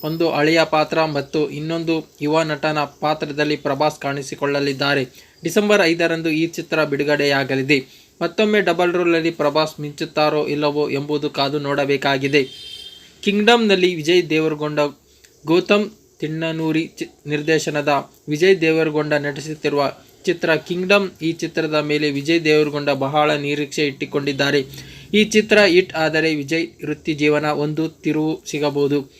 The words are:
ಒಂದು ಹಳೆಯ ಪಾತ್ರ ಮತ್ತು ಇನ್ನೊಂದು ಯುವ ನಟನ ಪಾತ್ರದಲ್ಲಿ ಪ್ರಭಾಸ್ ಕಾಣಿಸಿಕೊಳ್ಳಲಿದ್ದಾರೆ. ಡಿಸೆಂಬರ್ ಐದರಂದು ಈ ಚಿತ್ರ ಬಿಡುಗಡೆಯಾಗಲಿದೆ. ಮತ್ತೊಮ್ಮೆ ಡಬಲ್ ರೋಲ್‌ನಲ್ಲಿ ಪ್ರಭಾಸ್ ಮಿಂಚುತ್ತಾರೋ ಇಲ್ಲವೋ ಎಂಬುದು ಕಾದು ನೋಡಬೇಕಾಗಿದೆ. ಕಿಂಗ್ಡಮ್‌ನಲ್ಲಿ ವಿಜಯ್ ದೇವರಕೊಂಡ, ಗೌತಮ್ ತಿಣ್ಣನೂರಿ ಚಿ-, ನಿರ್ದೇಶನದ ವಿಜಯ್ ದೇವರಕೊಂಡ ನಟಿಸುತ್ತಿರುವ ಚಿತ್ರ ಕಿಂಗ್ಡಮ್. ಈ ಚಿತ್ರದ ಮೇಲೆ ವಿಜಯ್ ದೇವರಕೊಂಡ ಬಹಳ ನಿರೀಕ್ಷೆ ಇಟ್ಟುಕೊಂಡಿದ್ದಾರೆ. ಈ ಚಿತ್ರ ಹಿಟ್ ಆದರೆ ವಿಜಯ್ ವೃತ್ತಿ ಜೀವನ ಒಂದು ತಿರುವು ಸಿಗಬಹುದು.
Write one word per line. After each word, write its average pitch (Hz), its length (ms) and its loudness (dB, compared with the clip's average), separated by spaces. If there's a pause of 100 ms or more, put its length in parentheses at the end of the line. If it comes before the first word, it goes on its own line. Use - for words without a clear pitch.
ಒಂದು 165 260 0
ಹಳೆಯ 156 300 2 (100)
ಪಾತ್ರ 156 340 0
ಮತ್ತು 147 460 -4
ಇನ್ನೊಂದು 160 600 -4 (120)
ಯುವ 151 200 2
ನಟನ 151 360 -2 (220)
ಪಾತ್ರದಲ್ಲಿ 151 560 -2
ಪ್ರಭಾಸ್ 147 440 -2
ಕಾಣಿಸಿಕೊಳ್ಳಲಿದ್ದಾರೆ. 139 1040 -2 (400)
ಡಿಸೆಂಬರ್ 202 380 2
ಐದರಂದು 165 480 0
ಈ 160 160 0
ಚಿತ್ರ 156 380 -2
ಬಿಡುಗಡೆಯಾಗಲಿದೆ. 139 1000 0 (380)
ಮತ್ತೊಮ್ಮೆ 208 380 2
ಡಬಲ್ 175 320 0
ರೋಲ್‌ನಲ್ಲಿ 170 380 2
ಪ್ರಭಾಸ್ 151 500 -2
ಮಿಂಚುತ್ತಾರೋ 151 680 -2
ಇಲ್ಲವೋ 147 440 -2
ಎಂಬುದು 147 400 -2
ಕಾದು 139 280 -2
ನೋಡಬೇಕಾಗಿದೆ. 139 880 0 (760)
ಕಿಂಗ್ಡಮ್‌ನಲ್ಲಿ 208 720 4
ವಿಜಯ್ 165 360 2
ದೇವರಕೊಂಡ, 151 500 -2 (680)
ಗೌತಮ್ 208 440 2 (300)
ತಿಣ್ಣನೂರಿ 160 760 -4
ಚಿ-, - 100 -8 (180)
ನಿರ್ದೇಶನದ 147 840 -2 (180)
ವಿಜಯ್ 170 320 4
ದೇವರಕೊಂಡ 156 520 0
ನಟಿಸುತ್ತಿರುವ 143 800 -2 (340)
ಚಿತ್ರ 170 280 0
ಕಿಂಗ್ಡಮ್. 185 560 0 (120)
ಈ 160 100 -2
ಚಿತ್ರದ 160 420 -4
ಮೇಲೆ 151 360 0
ವಿಜಯ್ 151 340 0
ದೇವರಕೊಂಡ 147 460 2
ಬಹಳ 143 400 2
ನಿರೀಕ್ಷೆ 147 560 -2
ಇಟ್ಟುಕೊಂಡಿದ್ದಾರೆ. 143 800 -2 (500)
ಈ 214 100 4
ಚಿತ್ರ 214 340 2
ಹಿಟ್ 180 360 4
ಆದರೆ 160 400 0
ವಿಜಯ್ 151 340 -2 (160)
ವೃತ್ತಿ 151 300 -4
ಜೀವನ 147 300 2
ಒಂದು 151 440 -2
ತಿರುವು 156 580 -2
ಸಿಗಬಹುದು. 143 720 0